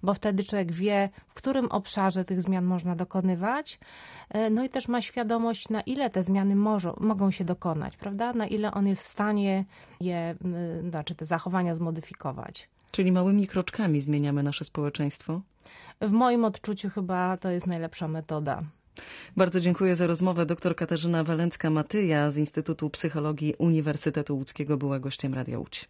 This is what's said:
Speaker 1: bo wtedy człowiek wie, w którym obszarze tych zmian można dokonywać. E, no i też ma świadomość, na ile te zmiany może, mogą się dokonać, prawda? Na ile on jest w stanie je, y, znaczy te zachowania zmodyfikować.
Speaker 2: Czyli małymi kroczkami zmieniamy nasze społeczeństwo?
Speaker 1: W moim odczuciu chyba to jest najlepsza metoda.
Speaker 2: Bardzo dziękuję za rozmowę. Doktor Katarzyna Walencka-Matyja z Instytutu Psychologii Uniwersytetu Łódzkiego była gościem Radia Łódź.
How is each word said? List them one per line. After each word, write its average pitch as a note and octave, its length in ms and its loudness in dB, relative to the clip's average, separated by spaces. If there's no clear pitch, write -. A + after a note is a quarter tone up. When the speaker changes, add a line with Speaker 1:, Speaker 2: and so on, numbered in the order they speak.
Speaker 1:
bo F#3+ 120 2
wtedy G3 300 0
człowiek F#3 280 -2
wie, G3 360 2
w - 60 -20
którym C4 320 0
obszarze F#3+ 580 0
tych F#3 180 -2
zmian F3+ 220 0
można F3+ 320 0
dokonywać. F#3 800 0
E, A3 200 0
no A#3 140 2
i C4+ 40 -4
też C4 200 -4
ma A#3+ 140 0
świadomość, A3+ 680 -2
na G#3+ 120 -2
ile C4 300 -2
te F#3 120 0
zmiany G3 340 4
może, G3+ 440 2
mogą G3 300 4
się F#3 140 -2
dokonać, E3 520 -2
prawda? G#3 360 -4
Na A3 140 0
ile G#3+ 260 -2
on G3+ 140 2
jest G3 160 2
w - 40 -12
stanie G3+ 580 2
je, E3+ 340 -2
y, F3 40 -4
znaczy D#3 240 -6
te D#3 100 -10
zachowania F3 500 0
zmodyfikować. D#3+ 920 -6
Speaker 2:
Czyli F#3 220 4
małymi F#3+ 340 4
kroczkami F3+ 540 0
zmieniamy D3 420 2
nasze C#3+ 220 -2
społeczeństwo? D3+ 760 -4
Speaker 1:
W G#3 120 2
moim A#3+ 320 6
odczuciu G3+ 460 -2
chyba F#3 460 -2
to F#3 140 -4
jest F3 160 -2
najlepsza E3 420 -4
metoda. D#3 540 -4
Speaker 2:
Bardzo F#3 240 4
dziękuję F3+ 360 4
za F3 100 2
rozmowę. E3+ 400 2
Doktor E3+ 300 -2
Katarzyna E3 480 0
Walencka-Matyja D#3+ 1040 2
z C#3+ 60 -2
Instytutu D3+ 540 -2
Psychologii D3+ 680 -2
Uniwersytetu D3+ 800 2
Łódzkiego C#3+ 400 -2
była C#3 220 -2
gościem C3+ 360 -4
Radia B2 240 -4
Łódź. - 320 -10